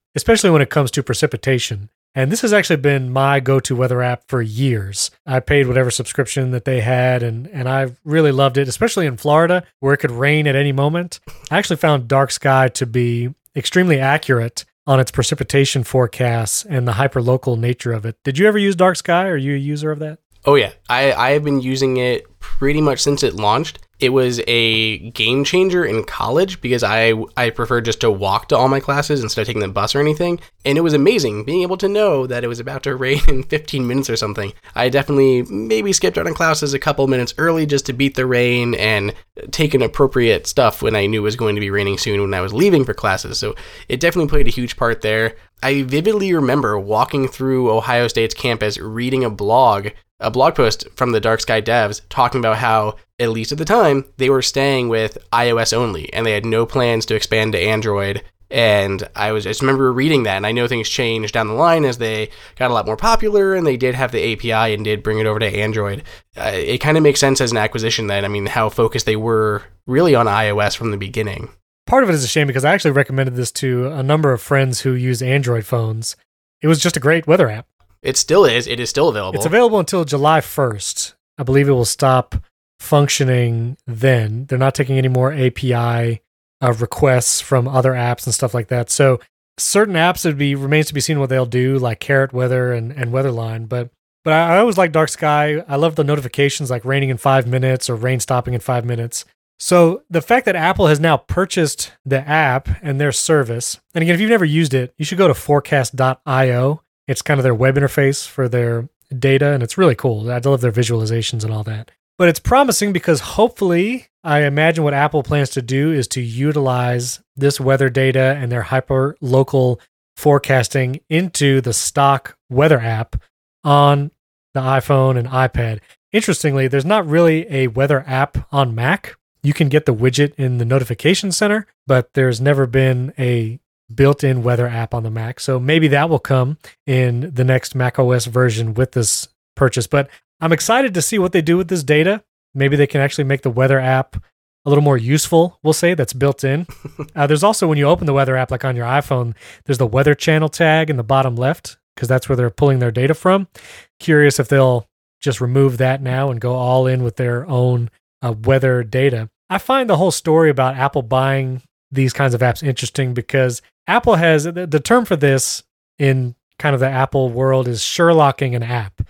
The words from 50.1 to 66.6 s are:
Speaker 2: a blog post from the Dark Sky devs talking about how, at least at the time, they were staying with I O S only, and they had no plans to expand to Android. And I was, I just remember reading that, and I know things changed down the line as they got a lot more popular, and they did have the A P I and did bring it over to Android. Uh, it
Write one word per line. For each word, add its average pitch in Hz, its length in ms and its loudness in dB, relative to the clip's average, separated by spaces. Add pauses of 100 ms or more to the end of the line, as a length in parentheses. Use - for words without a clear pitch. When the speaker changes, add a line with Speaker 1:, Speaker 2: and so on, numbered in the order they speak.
Speaker 2:
a 113 100 -4
blog 131 260 2
post 113 380 0
from 123 180 -2
the 110 80 2
Dark 110 200 0
Sky 110 220 -2
devs 110 460 -2
talking 127 300 0
about 110 180 0
how, 110 400 0 (220)
at 120 120 -2
least 110 220 -6
at 147 60 -6
the 156 60 -6
time, 156 400 2 (120)
they 131 120 0
were 135 140 2
staying 135 460 0
with 110 280 -2 (160)
I 120 180 2
O 117 60 2
S 113 160 0
only, 110 400 -4
and 113 140 -4
they 110 60 0
had 104 120 -2
no 113 220 0
plans 117 400 -2
to 113 80 -2
expand 110 380 -2
to 98 60 -2
Android. 101 640 -2 (280)
And 101 680 0
I 107 160 -4
was, 104 140 -4
I 95 40 -4
just 110 120 -6
remember 135 300 0
reading 131 320 0
that, 98 120 -2
and 101 100 -4
I 110 60 -2
know 120 160 -2
things 117 200 -4
changed 113 440 -4
down 113 160 -2
the 107 60 -4
line 160 300 2
as 123 140 -2
they 110 320 -4 (260)
got 127 140 -2
a 120 40 0
lot 113 120 -2
more 214 100 -2
popular, 208 580 2
and 175 120 -2
they 131 100 2
did 127 180 -2
have 123 180 -4
the 113 80 -2
A 107 160 -2
P 113 160 -6
I 110 160 2
and 107 160 -4
did 104 180 -4
bring 107 160 -4
it 110 80 -2
over 107 120 -2
to 110 80 -2
Android. 101 560 -4 (340)
Uh, 104 180 -4
it 92 260 -4